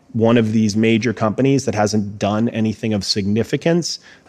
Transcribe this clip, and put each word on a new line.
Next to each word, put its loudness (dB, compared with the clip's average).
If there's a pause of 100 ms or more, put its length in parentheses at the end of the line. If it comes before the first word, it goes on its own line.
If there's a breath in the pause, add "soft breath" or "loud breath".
(120)
one 4
of 2
these 0
major 2
companies 0
that -2
hasn't -2
done 0
anything -2
of -4
significance, -2 (280 loud breath)